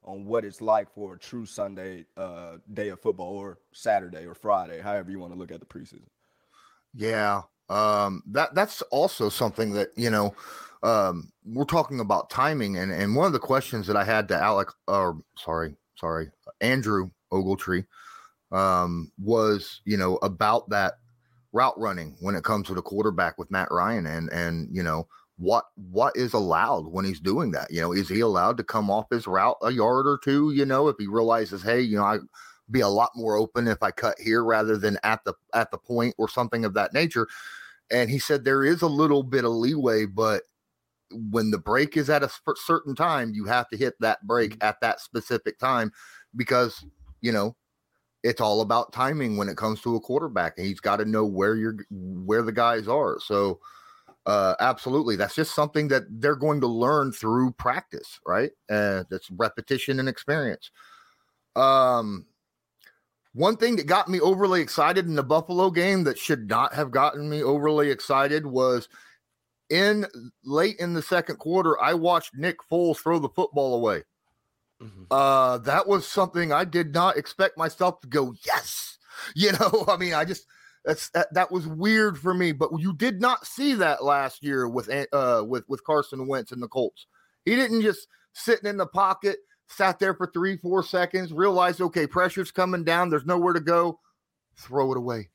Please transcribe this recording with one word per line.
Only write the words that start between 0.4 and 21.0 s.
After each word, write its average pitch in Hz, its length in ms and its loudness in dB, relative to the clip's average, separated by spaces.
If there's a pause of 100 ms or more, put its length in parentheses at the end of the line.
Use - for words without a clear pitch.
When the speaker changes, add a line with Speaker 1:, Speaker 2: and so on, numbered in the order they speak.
Speaker 1:
it's 101 160 -14
like 110 300 0
for 98 240 -14
a 87 40 -20
true 117 280 -14
Sunday, 95 600 -10 (100)
uh, 87 420 -14 (140)
day 101 160 -6
of 92 120 -12
football 92 360 -4
or 98 220 -14 (140)
Saturday 87 540 -4
or 85 80 -16
Friday, 90 460 -4
however 98 300 -6
you 98 80 -12
wanna 87 180 -14
look 90 160 -14
at 80 80 -16
the - 60 -20
preseason. - 420 -20 (880)
Speaker 2:
Yeah. 104 480 0 (260)
Um, 104 580 0
that, 135 280 -2
that's 196 280 -2
also 139 460 0
something 110 440 -2
that, 101 240 -2
you 117 140 0
know, 104 240 2 (480)
um, 95 500 0 (120)
we're 120 200 -4
talking 147 360 -2
about 101 300 -2
timing, 127 460 -2
and, 92 160 -2
and 101 240 0
one 165 100 4
of 185 60 2
the 131 80 0
questions 127 480 -2
that 104 80 2
I 101 80 2
had 107 240 0
to 95 80 0
Alec, 98 320 2 (180)
or 90 340 0 (160)
sorry, 80 400 -6 (200)
sorry, 82 340 -6 (300)
Andrew 107 500 -2 (220)
Ogletree, 95 540 -2 (680)
um, 90 680 0
was, 107 680 0
you 104 120 -2
know, 92 260 0
about 107 480 0
that 98 240 0 (580)